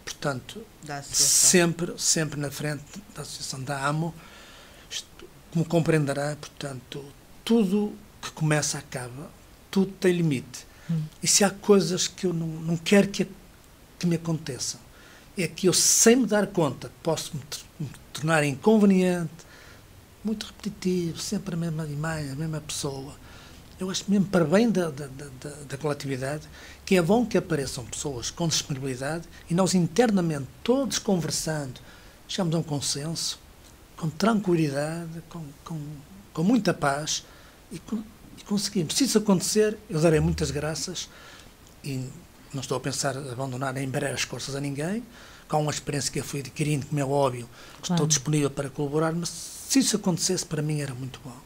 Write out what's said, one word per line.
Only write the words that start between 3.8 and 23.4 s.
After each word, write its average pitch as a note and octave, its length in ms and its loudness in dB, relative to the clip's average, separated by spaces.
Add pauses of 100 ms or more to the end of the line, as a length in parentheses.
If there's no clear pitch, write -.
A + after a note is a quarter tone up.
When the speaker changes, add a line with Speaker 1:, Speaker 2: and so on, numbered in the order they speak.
Speaker 1:
amo. D#3 260 0 (800)
Isto, - 160 -10 (460)
como E3 120 2
compreenderá, D3+ 760 2
portanto, C#3 640 -12 (400)
tudo G#3 480 2 (280)
que - 120 -10
começa D3+ 460 0
acaba, C3 520 -10 (400)
tudo F#3+ 220 2
tem F#3 200 2
limite. D#3+ 540 0 (240)
Speaker 3:
Hum. D#3+ 120 0 (200)
Speaker 1:
E E3 60 0
se - 160 6
há F#3 60 4
coisas F#3 580 4
que - 180 -6
eu F3 60 2
não, E3 160 -2
não D#3+ 280 -2
quero G3+ 320 6
que, - 200 -2 (680)
que - 80 -2
me E3+ 100 4
aconteçam, D#3+ 640 -6 (580)
é E3+ 80 0
que - 220 0
eu, E3 40 6
sem - 440 6
me B3 100 4
dar G#3 220 2
conta, D3 420 0 (120)
posso D#3+ 340 -2
me C3 80 -6
tor-, - 160 -10 (180)
me C#3+ 100 -6 (240)
tornar D#3 320 2
inconveniente, F3+ 840 6 (960)
muito G#3+ 220 -4
repetitivo, F3+ 720 -2
sempre F3+ 360 -4
a - 20 -4
mesma E3 300 -4
imagem, D3+ 460 -4
a - 20 -8
mesma D#3 260 -4
pessoa. C3+ 540 -8 (680)